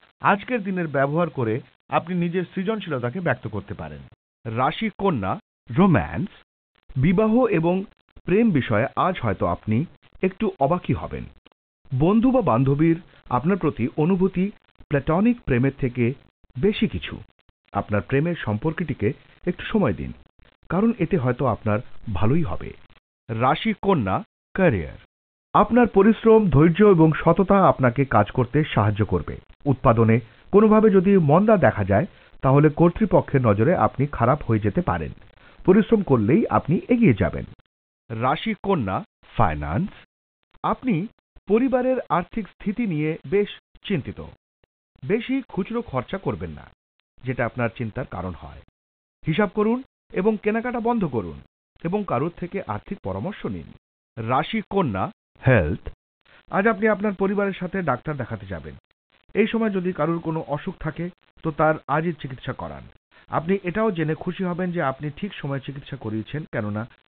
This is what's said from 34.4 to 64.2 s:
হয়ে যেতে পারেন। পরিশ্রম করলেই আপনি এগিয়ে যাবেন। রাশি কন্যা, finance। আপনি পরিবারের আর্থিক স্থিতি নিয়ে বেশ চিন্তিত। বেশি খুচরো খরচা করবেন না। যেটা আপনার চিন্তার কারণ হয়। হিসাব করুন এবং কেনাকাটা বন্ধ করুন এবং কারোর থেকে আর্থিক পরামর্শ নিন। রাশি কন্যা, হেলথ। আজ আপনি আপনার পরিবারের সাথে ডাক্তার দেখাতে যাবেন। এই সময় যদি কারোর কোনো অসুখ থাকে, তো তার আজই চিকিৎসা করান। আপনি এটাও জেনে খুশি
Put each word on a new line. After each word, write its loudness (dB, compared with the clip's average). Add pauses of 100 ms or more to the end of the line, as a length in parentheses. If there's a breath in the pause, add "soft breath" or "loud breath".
হয়ে 0
যেতে 0
পারেন। -4 (480 soft breath)
পরিশ্রম 4
করলেই 4
আপনি 0 (120)
এগিয়ে 4
যাবেন। -4 (640)
রাশি -4 (100)
কন্যা, -2 (360)
finance। -2 (720)
আপনি -2 (520)
পরিবারের 2 (120)
আর্থিক -4
স্থিতি -6
নিয়ে -2 (200)
বেশ 0 (360)
চিন্তিত। -6 (840)
বেশি -2 (120)
খুচরো -6
খরচা -8
করবেন -8
না। -18 (580)
যেটা -4
আপনার -4
চিন্তার -8
কারণ -10
হয়। -18 (640)
হিসাব 0
করুন -2 (300)
এবং 0
কেনাকাটা -4
বন্ধ -2
করুন -6 (420)
এবং -4
কারোর -2
থেকে -8
আর্থিক -8
পরামর্শ -8
নিন। -10 (440)
রাশি -2
কন্যা, -2 (360)
হেলথ। 2 (600 soft breath)
আজ 0
আপনি 0
আপনার 0
পরিবারের -2
সাথে -8
ডাক্তার -4
দেখাতে -10
যাবেন। -12 (580)
এই 2
সময় -2
যদি -4
কারোর -2
কোনো -6
অসুখ -6
থাকে, -8 (340)
তো -2
তার 2 (120)
আজই -2
চিকিৎসা -12
করান। -12 (440 soft breath)
আপনি -2
এটাও -2
জেনে -2
খুশি -8